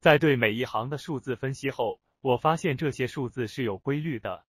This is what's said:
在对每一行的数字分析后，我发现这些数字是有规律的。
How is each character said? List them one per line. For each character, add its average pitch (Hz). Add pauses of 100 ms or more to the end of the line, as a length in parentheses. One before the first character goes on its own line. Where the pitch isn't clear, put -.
在 151
对 143
每 113
一 120
行 117
的 147
数 147
字 123
分 135
析 135
后， 117 (220)
我 127
发 156
现 156
这 147
些 127
数 120
字 120
是 -
有 98
规 143
律 156
的。 92